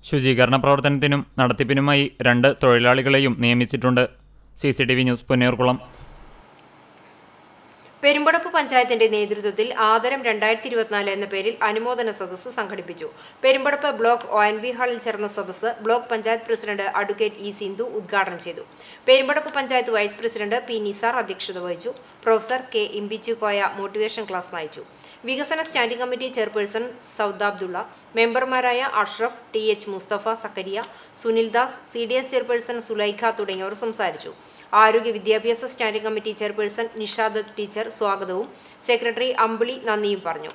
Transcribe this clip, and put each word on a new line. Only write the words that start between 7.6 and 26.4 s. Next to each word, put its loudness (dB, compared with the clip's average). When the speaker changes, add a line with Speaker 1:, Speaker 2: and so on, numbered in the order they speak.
Speaker 2:
പെരുമ്പടപ്പ് 4
പഞ്ചായത്തിന്റെ 4
നേതൃത്വത്തിൽ -2
ആദരം 2
രണ്ടായിരത്തി 0
ഇരുപത്തിനാല് -2
എന്ന -4
പേരിൽ -2
അനുമോദന -2
സദസ്സ് -10
സംഘടിപ്പിച്ചു. -8
പെരുമ്പടപ്പ് 2
ബ്ലോക്ക് 2
ഒ 6
എൻ 0
വി -6
ഹാളിൽ -2
ചേർന്ന -4
സദസ്സ് -6
ബ്ലോക്ക് 0
പഞ്ചായത്ത് -2
പ്രസിഡന്റ് -4
അഡ്വക്കേറ്റ് -2
ഇ -6
സിന്ധു -6
ഉദ്ഘാടനം -2
ചെയ്തു. -12
പെരുമ്പടപ്പ് 4
പഞ്ചായത്ത് 0
വൈസ് 0
പ്രസിഡന്റ് -2
പി -2
നിസാർ -2
അധ്യക്ഷത -8
വഹിച്ചു. -6
പ്രൊഫസർ 2
കെ 2
ഇമ്പിച്ചുകോയ -2
മോട്ടിവേഷൻ -4
ക്ലാസ് -6
നയിച്ചു. -10
വികസന -2
സ്റ്റാൻഡിംഗ് -2
കമ്മിറ്റി -4
ചെയർപേഴ്സൺ -2